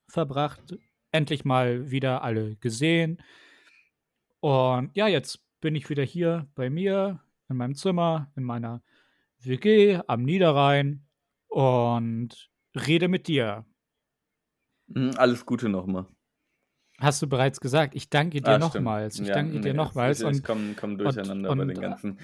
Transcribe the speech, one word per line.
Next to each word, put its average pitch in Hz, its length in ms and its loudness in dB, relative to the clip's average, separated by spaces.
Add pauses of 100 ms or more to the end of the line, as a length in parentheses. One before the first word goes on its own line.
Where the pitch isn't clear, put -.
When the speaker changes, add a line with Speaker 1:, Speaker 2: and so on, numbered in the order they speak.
Speaker 1:
verbracht, 143 680 -4 (340)
endlich 151 320 0
mal 127 460 0
wieder 131 320 -2
alle 110 360 -4
gesehen. 160 640 0 (1160)
Und 127 560 2
ja, 208 120 2
jetzt - 360 -2 (160)
bin 156 160 -2
ich 143 140 -6
wieder 143 140 -2
hier 165 520 -2
bei 127 140 -4
mir, 190 500 -2 (300)
in 131 80 -4
meinem 127 180 -4
Zimmer, 170 600 0
in 135 80 -6
meiner 120 380 -6 (580)
W 127 180 -4
G 208 500 6
am 120 160 0
Niederrhein 143 840 4 (420)
und 120 1000 0 (260)
rede 160 320 2
mit 175 200 0
dir. 117 380 0 (1200)
Speaker 2:
Mhm, 127 300 -2
alles 123 280 4
Gute 120 240 -2
nochmal. 92 360 -4 (920)
Speaker 1:
Hast 143 220 0
du 151 60 -4
bereits 135 320 0
gesagt. 139 360 -2
Ich - 140 -14
danke 147 300 0
dir 113 80 -4
Speaker 2:
Ah, 110 100 6
stimmt. 156 180 -2
Speaker 1:
nochmals. 107 440 -4
Ich 101 80 -6
Speaker 2:
Ja, 98 60 -2
Speaker 1:
danke 147 260 -2
dir 120 140 -2
Speaker 2:
nee, 143 40 -2
Speaker 1:
nochmals 139 440 -2
Speaker 2:
ich, 160 80 -2
ich 139 60 0
Speaker 1:
und, 135 80 -2
Speaker 2:
komm, 107 360 -4
komm 104 120 -6
Speaker 1:
und, 98 80 -6
Speaker 2:
durcheinander 98 540 -4
bei 135 80 -2
Speaker 1:
und, 139 60 -2
Speaker 2:
den 92 140 -6
ganzen 98 420 -8